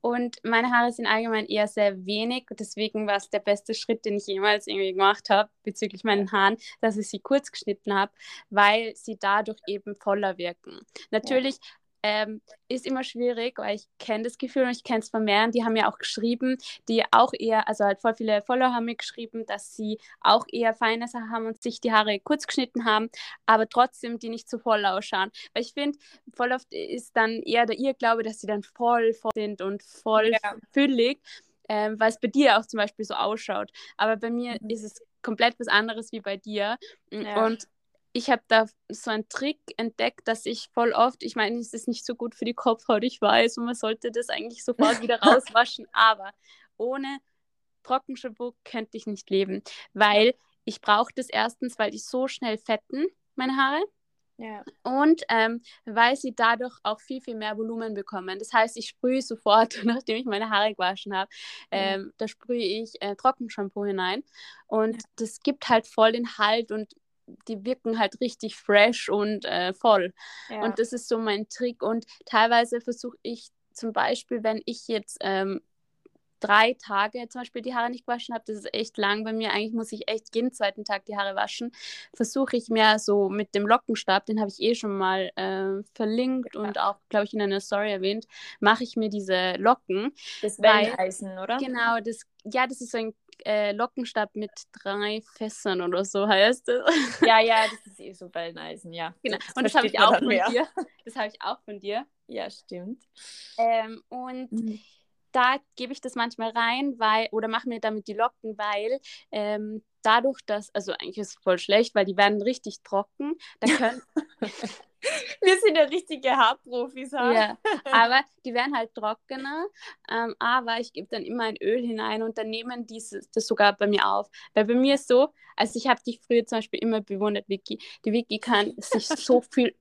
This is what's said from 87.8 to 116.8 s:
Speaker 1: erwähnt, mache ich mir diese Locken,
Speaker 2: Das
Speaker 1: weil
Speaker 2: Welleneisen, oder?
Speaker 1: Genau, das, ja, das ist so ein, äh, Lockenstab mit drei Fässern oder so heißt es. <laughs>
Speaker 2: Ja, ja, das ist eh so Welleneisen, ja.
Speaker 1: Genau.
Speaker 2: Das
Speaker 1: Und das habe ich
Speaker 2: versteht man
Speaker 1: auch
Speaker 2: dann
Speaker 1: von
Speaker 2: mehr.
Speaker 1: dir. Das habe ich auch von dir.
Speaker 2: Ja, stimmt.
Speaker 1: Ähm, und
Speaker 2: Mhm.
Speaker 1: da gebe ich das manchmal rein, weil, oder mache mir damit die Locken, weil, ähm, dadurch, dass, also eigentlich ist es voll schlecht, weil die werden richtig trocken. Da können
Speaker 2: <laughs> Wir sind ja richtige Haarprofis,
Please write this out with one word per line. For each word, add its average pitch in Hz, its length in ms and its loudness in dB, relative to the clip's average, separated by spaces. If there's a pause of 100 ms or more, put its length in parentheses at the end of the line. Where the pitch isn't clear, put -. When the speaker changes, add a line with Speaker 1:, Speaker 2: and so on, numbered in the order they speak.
Speaker 1:
erwähnt, 196 340 -4 (340)
mache 226 240 4
ich - 120 -12
mir 220 120 0
diese 190 480 -2
Locken, 214 560 0 (300)
Speaker 2:
Das 208 180 -6
Speaker 1:
weil 214 280 8
Speaker 2:
Welleneisen, 190 500 -6
oder? 202 180 -4
Speaker 1:
Genau, 240 440 0
das, 220 200 -8 (240)
ja, 254 220 0
das 254 160 -10
ist 240 80 -14
so 240 80 -4
ein, 220 160 -4 (320)
äh, 208 260 0
Lockenstab 226 640 -4
mit 208 140 -8 (220)
drei 208 500 -4
Fässern 196 580 -6
oder 180 240 -2
so 202 240 -2
heißt 214 400 4
es. 247 180 0
<laughs> 269 440 4
Speaker 2:
Ja, 220 100 10
ja, 226 300 4
das - 160 -18
ist 190 140 -20
eh - 120 -16
so 175 220 -18
Welleneisen, 165 580 -10
ja. 170 300 -8
Speaker 1:
Genau. 214 160 -4
Speaker 2:
Das - 180 -12
Speaker 1:
Und 254 80 0
das 214 100 0
habe 254 120 4
ich 208 60 -2
Speaker 2:
versteht - 60 -2
man 214 100 8
Speaker 1:
auch 240 40 8
Speaker 2:
dann 196 80 4
Speaker 1:
von 247 80 0
Speaker 2:
mehr. 196 220 4
Speaker 1:
dir. 254 180 0 (380)
Das 233 100 -14
habe 214 120 -4
ich - 120 -16
auch 240 220 -6
von 208 180 -14
dir. 208 260 -6 (200)
Speaker 2:
Ja, - 240 -8
stimmt. 190 520 -14 (540)
Speaker 1:
Ähm, 226 540 0
und 254 420 -10
Speaker 2:
Mhm. 220 260 -6 (540)
Speaker 1:
da 254 240 4 (180)
gebe 254 180 -10
ich - 80 -12
das 254 140 -10
manchmal 233 360 -4
rein, 240 480 0
weil, 220 340 2
oder 220 160 -2
mache 226 200 -2
mir 226 120 -6
damit 214 260 -4
die 208 80 -10
Locken, 220 420 -2
weil, 208 440 -4 (320)
ähm, 214 500 -4 (200)
dadurch, 240 440 4
dass, 208 260 -6
also 185 200 -6
eigentlich - 260 -8
ist 202 120 -8
es - 120 -20
voll 180 160 4
schlecht, 220 380 2
weil 202 80 4
die 185 120 -2
werden 202 240 6
richtig 226 440 -4
trocken. 277 500 -4 (240)
Da - 80 -2
können 254 360 0 (380)
Speaker 2:
<laughs> - 440 -10 (580)
Wir 370 180 8
sind 381 160 6
ja 311 60 6
richtige 277 480 0
Haarprofis, 247 800 0